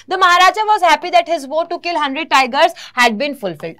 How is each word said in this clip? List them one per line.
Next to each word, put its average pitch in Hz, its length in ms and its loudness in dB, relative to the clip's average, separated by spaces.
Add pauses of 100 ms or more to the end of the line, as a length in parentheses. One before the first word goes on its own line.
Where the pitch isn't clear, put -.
(120)
The 370 100 -2
Maharaja 370 480 4
was 415 120 2
happy 330 320 2
that 339 140 2
his 302 200 -4
vow 320 240 -4
to 339 140 -4
kill 339 160 -2
hundred 285 300 -4
tigers 269 400 2 (280)
had 240 100 4
been 262 240 -4
fulfilled। 165 460 -10